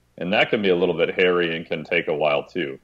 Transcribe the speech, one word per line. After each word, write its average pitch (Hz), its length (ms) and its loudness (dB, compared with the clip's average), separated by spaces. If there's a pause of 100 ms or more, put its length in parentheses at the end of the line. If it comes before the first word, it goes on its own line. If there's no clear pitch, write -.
(180)
And 90 140 -2
that 123 180 2
can 110 120 0
be 98 60 2
a 90 80 4
little 87 200 2
bit - 180 0
hairy 87 420 2
and 82 100 -10
can 80 160 -6
take 82 240 -2
a 80 80 -2
while, 73 300 0
too, 69 400 -6